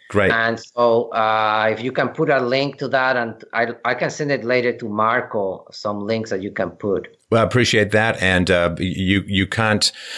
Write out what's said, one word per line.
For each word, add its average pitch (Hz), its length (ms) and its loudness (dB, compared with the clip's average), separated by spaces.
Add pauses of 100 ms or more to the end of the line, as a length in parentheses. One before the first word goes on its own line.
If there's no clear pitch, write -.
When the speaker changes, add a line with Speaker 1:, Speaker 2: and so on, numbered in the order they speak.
Speaker 1:
Great. 98 220 2
Speaker 2:
And 113 260 0
so, 120 520 2
uh, 110 600 2
if 110 140 -2
you 127 80 -4
can 131 180 0
put 160 200 -2
a 135 100 4
link 135 380 -2
to 139 120 -6
that, 131 280 2
and 113 340 -4
I, 120 180 0 (140)
I 123 120 0
can 156 140 -2
send 147 220 -4
it 117 140 -2
later 123 320 0
to 120 100 -10
Marco, 107 840 -2
some 104 280 -6
links 110 300 -4
that 95 120 -4
you 98 100 -8
can 95 180 -4
put. 95 400 -4 (200)
Speaker 1:
Well, 113 120 4
I - 20 4
appreciate 107 480 2
that. 107 300 2
And, 90 280 2
uh, 85 280 2
you, 92 500 0
you 95 200 0
can't 107 440 0 (260)